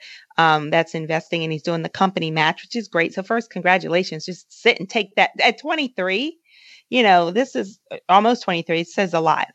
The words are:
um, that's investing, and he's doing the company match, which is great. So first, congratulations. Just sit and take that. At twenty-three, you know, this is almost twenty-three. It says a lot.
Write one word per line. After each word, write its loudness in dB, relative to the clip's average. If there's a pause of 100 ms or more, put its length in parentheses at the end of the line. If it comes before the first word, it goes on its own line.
(380)
um, 2
that's 0
investing, -4
and -4
he's -6
doing -2
the -6
company -2
match, 0
which -14
is -6
great. -2
So -8
first, -4
congratulations. -2
Just -14
sit 0
and -8
take -6
that. 4 (100)
At 2
twenty-three, -4 (540)
you 4
know, 6
this -2
is -8 (280)
almost 4
twenty-three. -2
It -8
says -2
a 0
lot. 0